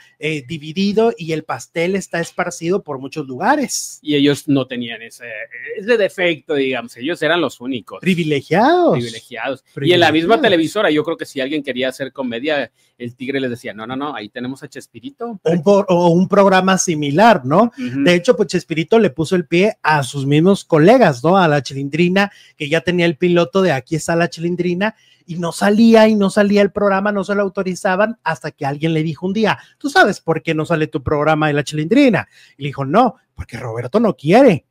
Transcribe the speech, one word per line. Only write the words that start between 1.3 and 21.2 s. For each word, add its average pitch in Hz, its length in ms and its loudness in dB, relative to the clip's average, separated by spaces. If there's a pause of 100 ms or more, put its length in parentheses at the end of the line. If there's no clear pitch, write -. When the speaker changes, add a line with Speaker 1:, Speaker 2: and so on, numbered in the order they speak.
Speaker 1:
el 156 100 -4
pastel 165 540 -4
está 180 240 -6
esparcido 175 640 -6
por 139 160 -10
muchos 139 260 -10
lugares. 202 760 -4
Speaker 2:
Y 147 140 -2
ellos 143 320 2
no 135 220 0
tenían 117 340 -10
ese, 117 220 -20 (520)
ese 214 200 0
defecto, 175 580 -2
digamos, 131 420 -4
ellos 143 240 -6
eran 160 200 0
los 135 200 -4
únicos. 120 400 -10
Speaker 1:
Privilegiados. 185 960 0
Speaker 2:
Privilegiados. 120 680 -10 (160)
Y 151 120 2
en 175 60 4
la 165 140 4
misma 165 220 2
Speaker 1:
Privilegiados. 226 80 2
Speaker 2:
televisora, 190 500 0
yo 151 100 0
creo 160 140 -6
que 156 100 -10
si - 140 -10
alguien 143 240 -4
quería 127 240 -4
hacer 131 240 -10
comedia, 131 580 -6 (260)
el 123 200 -14
Tigre 135 240 -6
les 131 100 -4
decía, 113 240 -12
"No, 110 140 -14
no, 127 80 -10
no, 143 180 -8
ahí 104 140 -12
tenemos 127 340 -12
a 147 60 -16
Chespirito". 202 760 -16
Speaker 1:
Un 170 220 -2
por-, 196 240 4
o 175 220 2
un 180 180 2
programa 190 500 4
similar, 156 680 2
¿no? 185 320 2
Speaker 2:
Ujú. 139 280 -4
Speaker 1:
De 175 100 4
hecho, 175 220 2
pues 202 140 -2
Chespirito 165 500 0
le 196 100 2
puso 160 240 -4
el 180 140 -2
pie 185 340 0
a 151 220 2
sus 135 220 -8
mismos 160 380 2
colegas, 165 600 4